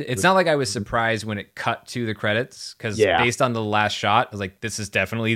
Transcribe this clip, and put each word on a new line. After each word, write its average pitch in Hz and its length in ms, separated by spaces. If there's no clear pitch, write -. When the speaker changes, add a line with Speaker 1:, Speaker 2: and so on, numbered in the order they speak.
Speaker 1:
it's 127 160
not 180 100
like 185 140
I 156 80
was 135 140
Speaker 2:
Mm-hmm. - 40
Speaker 1:
surprised 113 520
when 107 120
it - 160
cut - 340
to 120 180
the 110 80
credits, 110 640
'cause 110 220
Speaker 2:
Yeah. 92 240
Speaker 1:
based 120 200
on 127 100
the 113 100
last 107 320
shot, 110 340
I - 40
was 101 80
like, 95 220
"This 110 180
is 101 80
definitely 113 480